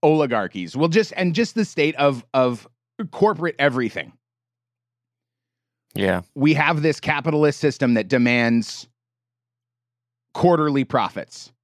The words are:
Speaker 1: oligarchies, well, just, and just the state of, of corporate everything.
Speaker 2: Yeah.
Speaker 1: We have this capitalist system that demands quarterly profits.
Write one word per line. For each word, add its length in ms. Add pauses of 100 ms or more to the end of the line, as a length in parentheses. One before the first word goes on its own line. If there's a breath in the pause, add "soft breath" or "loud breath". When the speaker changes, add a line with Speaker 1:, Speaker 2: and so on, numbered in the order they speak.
Speaker 1:
oligarchies, 760
well, 100
just, 300
and 180
just 200
the 100
state 320
of, 260 (100)
of 320 (460)
corporate 480
everything. 540 (1800)
Speaker 2:
Yeah. 260 (140)
Speaker 1:
We 180
have 300
this 180
capitalist 580
system 360
that 120
demands 800 (1500)
quarterly 520
profits. 680 (120)